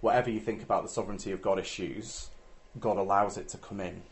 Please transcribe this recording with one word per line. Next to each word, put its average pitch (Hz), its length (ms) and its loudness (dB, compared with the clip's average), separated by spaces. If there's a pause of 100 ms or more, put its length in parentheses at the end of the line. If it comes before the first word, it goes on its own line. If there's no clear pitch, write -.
Whatever 120 300 4
you 107 100 0
think 110 240 -4
about 95 180 2
the 85 60 -8
sovereignty 101 420 -4
of 95 120 -4
God 98 180 4
issues, 98 680 -6 (520)
God 107 160 2
allows 98 420 4
it 90 120 -10
to - 80 -12
come 101 220 -10
in. 90 320 -6